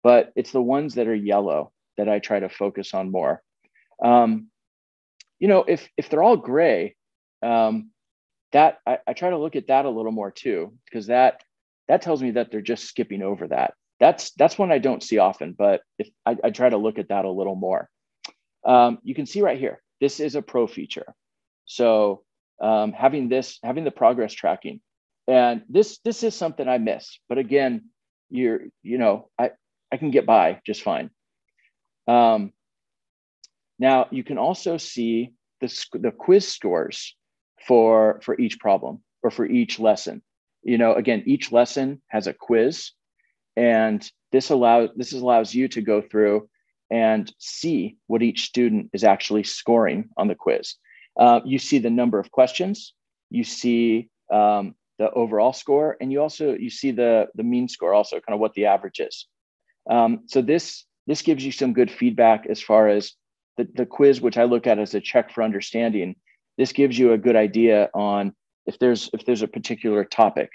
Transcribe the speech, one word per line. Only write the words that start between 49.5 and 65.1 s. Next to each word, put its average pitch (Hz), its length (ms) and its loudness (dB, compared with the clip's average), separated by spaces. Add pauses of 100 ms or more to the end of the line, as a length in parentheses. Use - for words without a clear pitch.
on 101 120 -2
the 104 60 -2
quiz. - 400 -4 (440)
Uh, 120 260 6
you 131 140 -2
see 139 200 0
the 117 120 0
number 117 280 0
of 98 120 -6
questions, 180 640 -2 (360)
you 117 140 -4
see, 117 640 0 (240)
um, 104 420 2 (240)
the 110 120 0
overall 110 420 0
score, 147 480 -2
and 131 100 -6
you 139 120 -2
also, 151 320 -4
you 113 160 -8
see 135 200 -4
the, 113 440 2
the 110 80 -8
mean 123 260 -2
score 90 240 -4
also, - 280 0
kind 110 140 -8
of 104 60 -2
what 107 140 -2
the 98 100 -2
average 98 340 0
is. - 280 -10 (640)
Um, 117 360 2
so - 140 0
this, 151 440 -2 (220)
this 151 140 -4
gives 135 240 0
you 135 80 -6
some 127 220 -2
good 120 160 2
feedback 113 560 2
as - 160 -6
far 107 260 6
as 104 240 0 (460)
the, 120 160 -4
the 123 120 -2
quiz, 139 340 4
which 117 180 -2
I 117 60 6
look 120 220 0
at 110 120 2
as 104 160 -4
a 104 60 -2
check - 300 -2